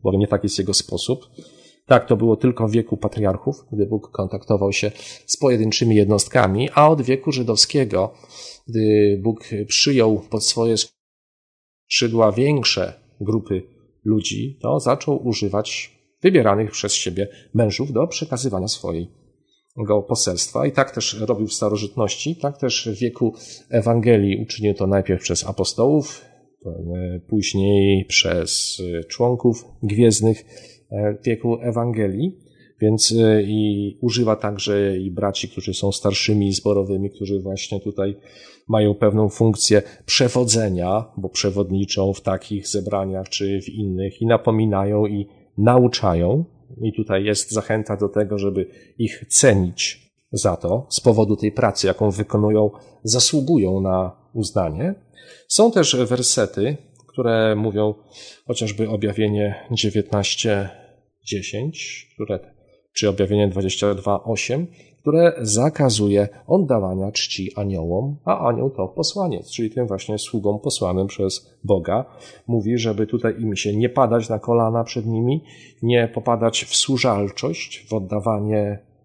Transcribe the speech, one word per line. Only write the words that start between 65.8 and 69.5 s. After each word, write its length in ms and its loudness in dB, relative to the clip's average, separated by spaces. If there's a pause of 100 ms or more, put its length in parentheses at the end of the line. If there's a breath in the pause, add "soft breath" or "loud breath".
oddawania 640 0
czci 440 -6
aniołom, 680 -2
a 220 0
anioł 220 0
to 180 -4
posłaniec, 640 -4